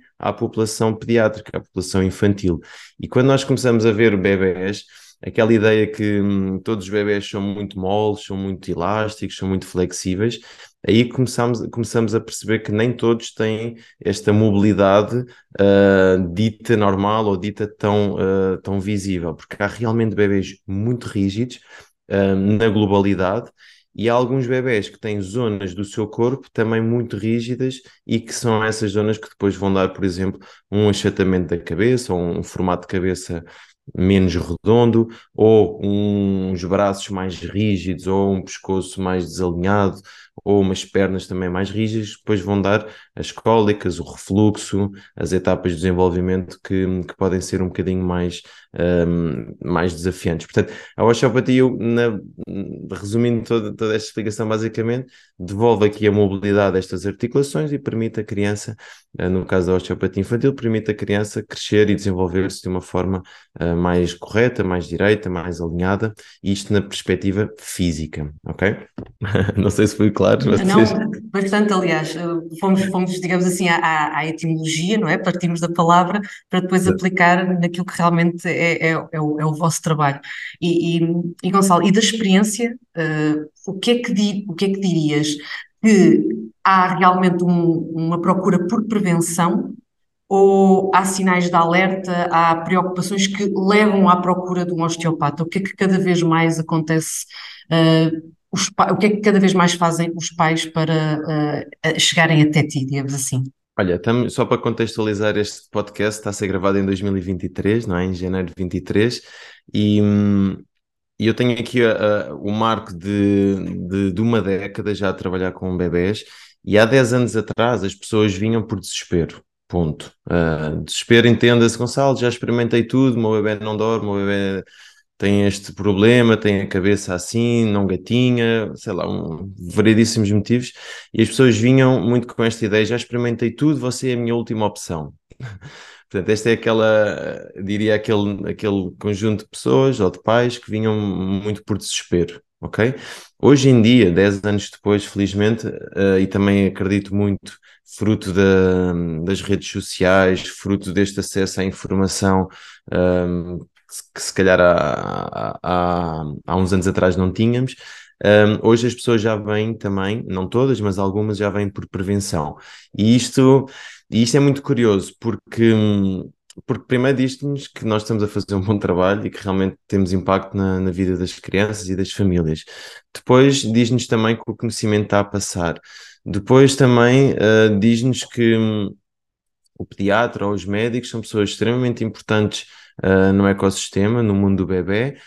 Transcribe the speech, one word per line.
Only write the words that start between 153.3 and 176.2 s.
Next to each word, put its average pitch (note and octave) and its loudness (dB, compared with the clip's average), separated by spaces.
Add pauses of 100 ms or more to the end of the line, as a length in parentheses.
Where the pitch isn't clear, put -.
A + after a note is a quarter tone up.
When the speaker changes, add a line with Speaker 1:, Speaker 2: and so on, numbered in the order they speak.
Speaker 1:
que - -20
se, - -16 (120)
que - -12
se - -8
calhar F#2 4
há, F2 8
há, G1+ -4
há, F2 -2 (220)
há E2+ -2
uns F#2 0
anos F#2 2
atrás F#2 2
não F#2 0
tínhamos, A#2+ 0 (480)
ehm, G#2 6
hoje A#2 4
as A2+ -2
pessoas A#2 0
já A2+ 0
vêm G#2 -4
também, G2+ -4
não F#2 -6
todas, B2 0
mas G2+ -2
algumas G2+ -2
já G2+ 0
vêm G2+ -2
por F#2 -12
prevenção. F#2 -4 (400)
E A2 4
isto, C3 4 (440)
e A2 2
isto A#2+ 2
é C#3+ 4
muito C#3 2
curioso, A2 0
porque, A2+ 0 (920)
porque - -4
primeiro B2+ 2
diz-nos C3+ -4
que - -10
nós G#2+ 0
estamos G#2+ -2
a G2+ 0
fazer G2+ -6
um F#2+ 0
bom G#2 0
trabalho F#2+ 0
e F#2 -6
que - -18
realmente F#2+ -2 (100)
temos F#2+ 0
impacto F#2+ -2
na, F#2+ 0
na F#2 -2
vida F#2 -2
das F2 -4
crianças G2 -2
e F#2 -4
das F#2+ -4
famílias. F2 0 (500)
Depois C3+ 4
diz-nos A#2 0
também A2+ 0
que - -12
o A2+ -6
conhecimento G#2+ -2
está G#2 2
a G2 2
passar. F#2+ -4 (440)